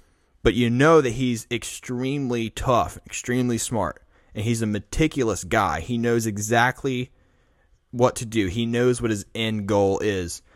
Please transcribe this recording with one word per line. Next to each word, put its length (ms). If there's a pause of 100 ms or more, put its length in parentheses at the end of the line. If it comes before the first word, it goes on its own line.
(420)
but 100
you 160
know 320
that 120
he's 380
extremely 1000
tough, 560
extremely 500
smart, 460 (320)
and 100
he's 160
a 60
meticulous 760
guy. 380
He 160
knows 300
exactly 880 (800)
what 240
to 100
do. 220
He 180
knows 340
what 100
his 140 (100)
end 320
goal 340
is. 420 (140)